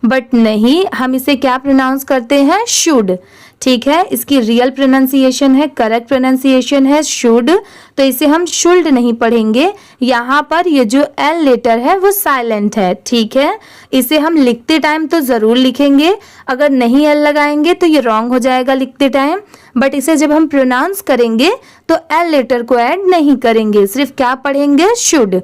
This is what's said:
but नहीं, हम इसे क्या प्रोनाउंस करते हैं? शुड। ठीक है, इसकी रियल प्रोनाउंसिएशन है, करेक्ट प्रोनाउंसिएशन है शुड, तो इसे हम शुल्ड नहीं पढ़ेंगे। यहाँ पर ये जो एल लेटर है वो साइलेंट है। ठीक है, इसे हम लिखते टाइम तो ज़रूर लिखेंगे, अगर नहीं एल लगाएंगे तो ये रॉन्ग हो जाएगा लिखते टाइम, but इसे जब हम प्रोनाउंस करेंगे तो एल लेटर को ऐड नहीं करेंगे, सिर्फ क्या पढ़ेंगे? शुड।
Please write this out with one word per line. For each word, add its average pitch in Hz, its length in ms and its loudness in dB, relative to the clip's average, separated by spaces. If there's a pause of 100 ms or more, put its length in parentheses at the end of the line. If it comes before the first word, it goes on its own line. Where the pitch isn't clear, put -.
but 254 320 -2
नहीं, 233 500 2 (100)
हम 254 200 -4
इसे 262 220 -2
क्या 254 220 -2
प्रोनाउंस 269 460 0
करते 269 380 0
हैं? 349 240 2
शुड। 233 500 0 (460)
ठीक 247 260 0
है, 311 140 0 (100)
इसकी 277 280 -2
रियल 233 300 0
प्रोनाउंसिएशन 269 840 0
है, 277 140 2
करेक्ट 233 400 -4
प्रोनाउंसिएशन 262 800 0
है 294 160 2
शुड, 240 480 0 (460)
तो 285 60 -2
इसे 269 240 0
हम 311 200 2
शुल्ड 339 420 0
नहीं 240 260 2
पढ़ेंगे। 233 580 0 (300)
यहाँ 247 380 0 (100)
पर 349 180 0
ये 285 160 2
जो 247 180 2 (160)
एल 320 260 -2
लेटर 240 340 2
है 269 200 0
वो 381 120 2
साइलेंट 233 680 -2
है। 185 180 0 (120)
ठीक 226 300 -2
है, 311 220 0 (340)
इसे 262 260 0
हम 311 180 0
लिखते 254 420 0
टाइम 311 280 -2
तो 330 140 -2
ज़रूर 233 360 0
लिखेंगे, 277 600 2 (320)
अगर 269 220 0
नहीं 262 360 2
एल 294 120 2
लगाएंगे 294 560 0
तो 370 120 -2
ये 311 140 2
रॉन्ग 233 320 -2
हो 254 60 0
जाएगा 254 360 0
लिखते 269 340 -2
टाइम, 277 320 -2 (380)
but 269 160 0
इसे 294 220 0
जब 302 160 0
हम 311 140 2
प्रोनाउंस 277 560 -2
करेंगे 240 480 0 (380)
तो 320 80 0 (160)
एल 339 180 -2
लेटर 254 320 -2
को 240 160 -2
ऐड 302 280 -2
नहीं 320 300 2
करेंगे, 220 500 2
सिर्फ 269 300 -4
क्या 254 200 0
पढ़ेंगे? 285 580 0
शुड। 226 500 0